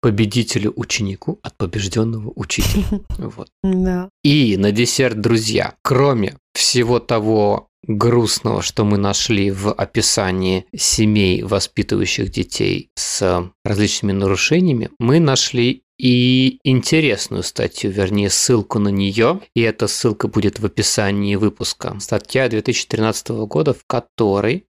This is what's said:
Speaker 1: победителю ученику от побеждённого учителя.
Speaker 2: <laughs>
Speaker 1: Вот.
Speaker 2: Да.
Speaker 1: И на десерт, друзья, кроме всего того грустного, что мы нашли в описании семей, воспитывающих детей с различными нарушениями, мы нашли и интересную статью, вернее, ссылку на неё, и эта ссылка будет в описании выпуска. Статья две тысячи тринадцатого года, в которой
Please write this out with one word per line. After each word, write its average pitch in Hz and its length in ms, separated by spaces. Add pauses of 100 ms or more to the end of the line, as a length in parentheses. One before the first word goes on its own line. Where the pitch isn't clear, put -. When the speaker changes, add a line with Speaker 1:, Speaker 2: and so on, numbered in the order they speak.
Speaker 1:
победителю 107 760
ученику 104 640
от - 140
побеждённого 107 760
учителя. - 500 (240)
Speaker 2:
<laughs> - 100
Speaker 1:
Вот. - 300 (140)
Speaker 2:
Да. 185 460 (140)
Speaker 1:
И 143 340
на 101 160
десерт, 117 480
друзья, 110 600
кроме 127 540 (180)
всего 120 440
того 107 720 (180)
грустного, 110 760
что - 220
мы 104 140
нашли 101 520
в 98 220
описании 92 1000
семей, 104 680
воспитывающих 101 880
детей - 680
с 90 540 (140)
различными 104 480
нарушениями, 113 880
мы 131 220
нашли 131 640 (160)
и 127 680
интересную 127 760
статью, - 480
вернее, 101 380
ссылку 113 500
на 101 100
неё, 101 520 (140)
и 120 60
эта 113 260
ссылка 107 420
будет 101 300
в 107 80
описании 101 680
выпуска. - 640
Статья 127 480
две 107 140
тысячи - 240
тринадцатого 110 600
года, 147 280
в - 120
которой 110 800 (100)